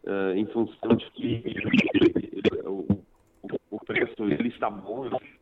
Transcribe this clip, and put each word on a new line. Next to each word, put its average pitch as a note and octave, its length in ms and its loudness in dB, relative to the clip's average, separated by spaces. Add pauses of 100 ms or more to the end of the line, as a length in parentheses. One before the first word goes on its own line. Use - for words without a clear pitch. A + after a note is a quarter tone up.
É, F#2+ 320 0
em G#2+ 80 2
função A2 500 0
de - 160 -4
que A#2 320 -4 (1200)
o, F#2+ 220 -4 (560)
o, - 160 -6 (100)
o - 160 -8
preço A2+ 380 -2
ele A2+ 240 2
está A2+ 220 -2
bom G#2 400 -6 (320)